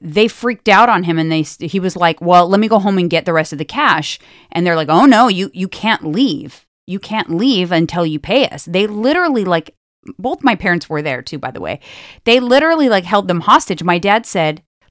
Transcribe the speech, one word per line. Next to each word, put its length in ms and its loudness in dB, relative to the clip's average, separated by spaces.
they 260 0
freaked 420 -4
out 200 6
on 140 0
him, 140 -2
and 140 -2
they 100 0
s-, 180 -8
he 200 -4
was 160 -4
like, 260 0
"Well, 260 6
let 120 2
me 80 2
go 120 2
home 180 0
and 120 0
get 160 0
the 80 0
rest 200 -2
of 40 -10
the 80 -8
cash." 540 -2
And 160 -2
they're 80 2
like, 140 -2
"Oh, 160 4
no, 240 6
you, 240 -4
you 140 -6
can't 380 -4
leave. 600 -4
You 140 -8
can't 320 -8
leave 400 0
until 340 0
you 140 -4
pay 300 0
us." 160 -14
They 220 -2
literally, 580 0
like, 280 -2
both 240 -6
my 120 2
parents 340 -4
were 120 -4
there 200 -6
too, 180 -12
by 120 -8
the 100 -14
way. 180 -8
They 160 4
literally, 480 2
like, 160 2
held 220 0
them 140 0
hostage. 420 2
My 160 2
dad 260 0
said, 360 -4